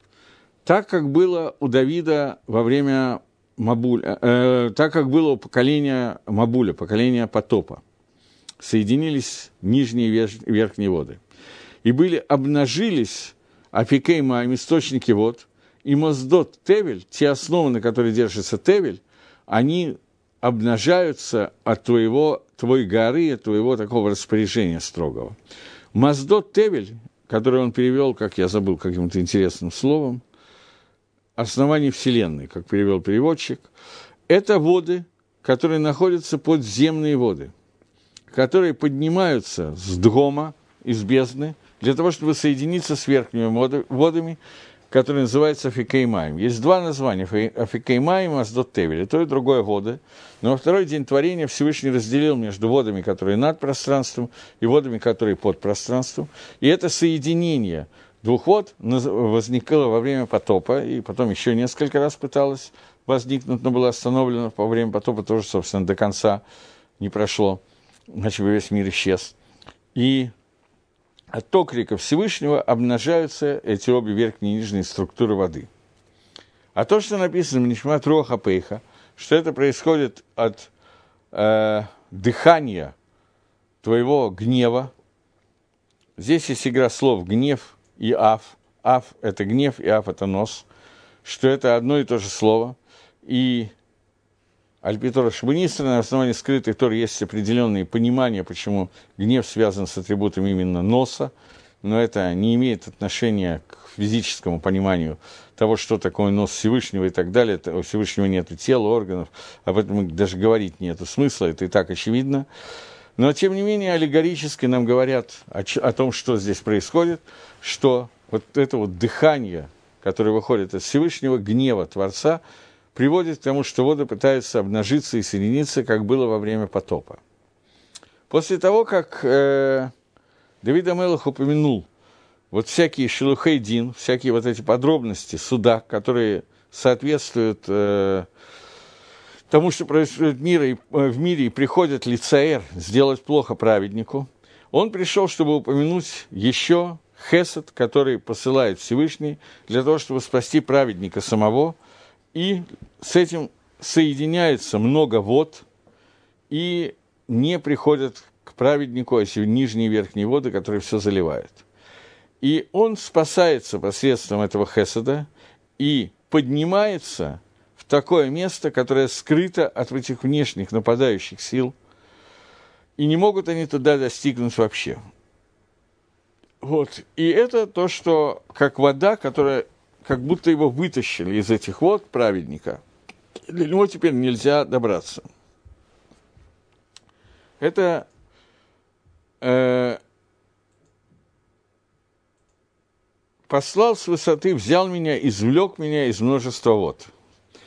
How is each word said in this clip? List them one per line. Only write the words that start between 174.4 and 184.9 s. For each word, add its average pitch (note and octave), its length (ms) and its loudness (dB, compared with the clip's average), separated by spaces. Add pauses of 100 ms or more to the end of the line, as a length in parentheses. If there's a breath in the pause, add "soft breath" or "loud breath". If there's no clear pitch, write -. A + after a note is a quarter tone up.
вообще. - 420 -2 (1600)
Вот. C#3+ 420 -4 (120)
И D#3+ 120 0
это A3 400 2
то, F3+ 200 -2
что D3+ 560 0 (100)
как C#3+ 260 0
вода, C#3+ 360 4
которая, C3+ 500 0 (400)
как B2 160 -2
будто E3 300 2
его D3+ 180 4
вытащили B2 640 -4
из G#2 140 0
этих G2+ 320 -2
вод G3+ 240 2
праведника. F#2 760 -2 (640)
До E3+ 180 -2
него F#3+ 220 2
теперь E3 260 0
нельзя B2+ 500 2
добраться. A2+ 600 -4 (2250 soft breath)